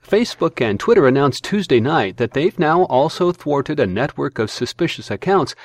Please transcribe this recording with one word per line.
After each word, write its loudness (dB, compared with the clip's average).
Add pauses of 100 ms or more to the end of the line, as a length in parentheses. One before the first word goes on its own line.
Facebook -2
and 0
Twitter 4
announced 2
Tuesday 0
night -2
that -2
they've 0
now 2
also 0
thwarted -4
a 2
network -4
of -2
suspicious -6
accounts -2 (100)